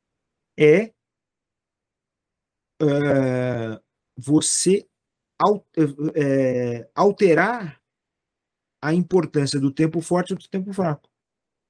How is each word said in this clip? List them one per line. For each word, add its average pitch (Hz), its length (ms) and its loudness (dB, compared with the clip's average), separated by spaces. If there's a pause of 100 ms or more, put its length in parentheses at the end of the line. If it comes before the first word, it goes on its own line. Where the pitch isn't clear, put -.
(580)
É, 160 360 4 (1900)
é, 127 1000 0 (360)
você 156 680 0 (520)
al-, 202 260 0 (500)
é, 127 640 -2
é, - 140 -20
alterar 196 840 0 (1000)
a 151 120 -2
importância 160 640 0
do 135 120 0
tempo 160 300 -2
forte 180 320 -2
e - 20 -8
do - 120 -16
tempo 196 260 -8
fraco. 170 360 -4 (600)